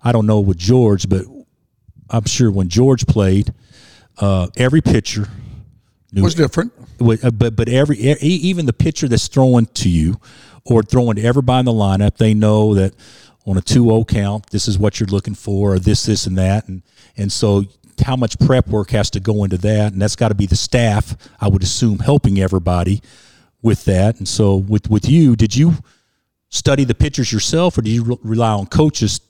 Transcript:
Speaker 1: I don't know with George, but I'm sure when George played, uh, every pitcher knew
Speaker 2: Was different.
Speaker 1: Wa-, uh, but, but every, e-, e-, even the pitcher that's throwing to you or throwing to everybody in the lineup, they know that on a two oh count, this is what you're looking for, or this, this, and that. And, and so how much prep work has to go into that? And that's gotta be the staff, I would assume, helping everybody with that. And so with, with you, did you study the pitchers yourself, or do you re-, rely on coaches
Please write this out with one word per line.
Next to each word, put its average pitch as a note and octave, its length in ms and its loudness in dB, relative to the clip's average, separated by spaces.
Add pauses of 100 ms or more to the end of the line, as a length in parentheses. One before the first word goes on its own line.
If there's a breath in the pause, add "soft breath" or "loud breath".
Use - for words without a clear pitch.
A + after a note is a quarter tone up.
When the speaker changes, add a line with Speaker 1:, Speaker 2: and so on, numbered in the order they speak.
Speaker 1:
I A#2+ 100 0
don't A2 140 2
know G#2+ 140 4
with F#2+ 180 0
George, G#2 500 2
but F#2+ 140 -2 (840)
I'm A2+ 180 -2
sure A#2 240 0
when F#2+ 180 -2
George B2 380 2
played, G2 460 2 (640 soft breath)
uh, F#2+ 380 0
every C3 240 2
pitcher - 460 -2 (880 loud breath)
knew G2 100 0
Speaker 2:
Was D#3+ 120 2
different. E3+ 380 -2 (280)
Speaker 1:
Wa-, A2+ 220 4
uh, B2+ 80 2
but, A2+ 260 -2
but A#2 120 -2
every, C#3 300 0
e-, B2+ 140 0 (100)
e-, D#3+ 220 0
even F3 220 -2
the A#2+ 60 0
pitcher - 360 -2
that's A2+ 200 -2
throwing B2+ 380 2
to - 220 -4
you E2+ 320 0 (440 loud breath)
or A2+ 180 2
throwing A#2+ 340 0
to G#2+ 60 -6
everybody B2+ 380 2
in B2+ 40 0
the A#2+ 80 0
lineup, G2+ 460 2
they A2 160 4
know G#2+ 400 2
that F#2+ 200 0 (500 loud breath)
on F#2+ 140 -2
a - 20 0
two A#2+ 300 2
oh A2 140 2
count, G#2 460 -4
this - 180 -4
is G2 100 -2
what G2+ 220 -2
you're G#2 80 -2
looking G2+ 260 -4
for, G2+ 400 -2
or F#2 40 2
this, F#2+ 280 0
this, G#2 200 -2
and F#2+ 120 -2
that. F#2+ 300 0
And, F#2 140 -12 (340 soft breath)
and G2+ 160 -4
so G2+ 320 0 (400)
how C3 120 -2
much B2 220 -4
prep B2+ 300 2
work G#2 220 -4
has G#2 200 -2
to G2+ 100 -6
go G#2 240 -2
into F#2 140 -2
that? G#2 340 0
And F#2+ 100 -6
that's A2 140 -2
gotta G#2+ 180 0
be G2+ 120 0
the - 100 0
staff, A2+ 600 -2 (240 loud breath)
I G2+ 80 -2
would G2 140 2
assume, G2+ 380 -2
helping C3+ 400 0
everybody F#2 600 -2 (600 soft breath)
with A2+ 240 0
that. G2+ 320 2
And F#2+ 100 -10
so G2 280 0
with, G2+ 340 -2
with G#2+ 180 0
you, C#3 280 4
did G#2 200 -4
you D#3+ 180 2 (720)
study C#3 360 -2
the A#2 100 -2
pitchers - 380 -2
yourself, E3 460 -2
or - 40 -2
do A2 80 -2
you A#2 140 0
re-, A#2+ 180 -4
rely A2+ 300 0
on G2+ 140 -4
coaches C#3+ 640 0